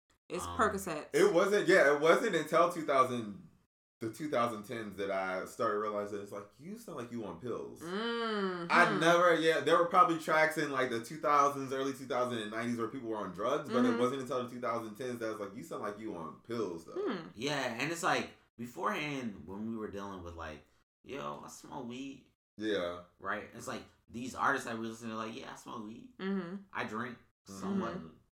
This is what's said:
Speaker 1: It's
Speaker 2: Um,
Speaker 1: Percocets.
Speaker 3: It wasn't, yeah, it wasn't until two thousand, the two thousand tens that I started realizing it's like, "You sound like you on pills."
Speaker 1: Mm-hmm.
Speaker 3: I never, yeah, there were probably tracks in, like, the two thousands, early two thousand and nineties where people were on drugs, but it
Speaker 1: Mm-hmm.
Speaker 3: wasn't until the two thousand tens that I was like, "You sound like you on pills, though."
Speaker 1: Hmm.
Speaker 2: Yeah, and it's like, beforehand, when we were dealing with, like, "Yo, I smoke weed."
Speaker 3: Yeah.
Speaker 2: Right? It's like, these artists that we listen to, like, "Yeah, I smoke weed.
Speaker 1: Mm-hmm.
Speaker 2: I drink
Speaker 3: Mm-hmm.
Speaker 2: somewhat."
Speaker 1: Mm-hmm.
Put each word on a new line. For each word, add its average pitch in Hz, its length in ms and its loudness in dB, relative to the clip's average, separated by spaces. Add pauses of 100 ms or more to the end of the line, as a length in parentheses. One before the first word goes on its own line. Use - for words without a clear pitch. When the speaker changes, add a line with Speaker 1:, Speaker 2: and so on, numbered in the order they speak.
(280)
Speaker 1:
It's 175 180 -6
Speaker 2:
Um, 175 120 -4
Speaker 1:
Percocets. 190 560 -2
Speaker 3:
It 175 200 8
wasn't, 190 360 4
yeah, 147 240 8
it 147 80 2
wasn't 180 340 6
until 165 360 4
two 165 140 -6
thousand, 120 560 2 (580)
the 113 100 -6
two 151 200 -8
thousand 120 340 2
tens 107 340 -8
that 98 120 -2
I 95 360 -2
started 107 340 0
realizing 104 400 -2
it's 101 140 -10
like, 101 120 -10 (140)
"You 190 180 -12
sound 175 200 -12
like 120 140 -10
you 113 140 -6
on 85 140 -10
pills." 85 420 -8
Speaker 1:
Mm-hmm. 202 880 -4
Speaker 3:
I 165 200 8 (100)
never, 170 360 6
yeah, 160 260 4
there 156 160 6
were 170 80 6
probably 175 340 6
tracks 156 380 4
in, 143 140 0
like, 131 200 2
the 117 80 0
two 156 180 -8
thousands, 139 560 4
early 135 200 0
two 135 120 -12
thousand 120 340 0
and 104 120 -6
nineties 117 260 -2
where 113 120 0
people 117 200 -8
were 110 80 -2
on 95 140 -4
drugs, 117 380 -2
but 120 160 2
it 120 60 6
Speaker 1:
Mm-hmm. 117 80 0
Speaker 3:
wasn't 131 220 2
until 123 220 -4
the 120 60 -8
two 123 100 -12
thousand 113 360 -4
tens 123 240 -6
that 113 80 -4
I 110 40 -2
was 104 80 -8
like, 98 160 -8
"You 147 80 -12
sound 139 200 -10
like 104 160 -6
you 107 160 -8
on 80 200 -10 (120)
pills, 98 380 -4
though." - 160 -6
Speaker 1:
Hmm. 302 140 -2 (180)
Speaker 2:
Yeah, 131 460 -2
and 147 120 -2
it's 170 120 -4
like, 131 260 0 (280)
beforehand, 139 880 -4
when 104 260 -8
we 113 60 -6
were 107 120 -6
dealing 98 340 -8
with, 85 120 -12
like, 78 300 -10 (400)
"Yo, 143 400 -10
I 147 40 -14
smoke 139 380 -12
weed." 135 380 -10 (320)
Speaker 3:
Yeah. 92 400 -2 (220)
Speaker 2:
Right? 101 360 -6
It's - 120 -12
like, 107 160 -10 (280)
these 120 240 -8
artists 123 320 0
that 113 100 -4
we 113 100 -6
listen 113 220 -10
to, 110 60 -6
like, 113 200 -6
"Yeah, 135 180 -12
I - 20 -14
smoke 120 300 -12
weed. 113 220 -14 (120)
Speaker 1:
Mm-hmm. 190 360 -4 (180)
Speaker 2:
I 120 100 -4
drink 113 320 -6 (340)
Speaker 3:
Mm-hmm. 98 120 -12
Speaker 2:
somewhat." 185 340 -2
Speaker 1:
Mm-hmm. 80 120 -10 (300)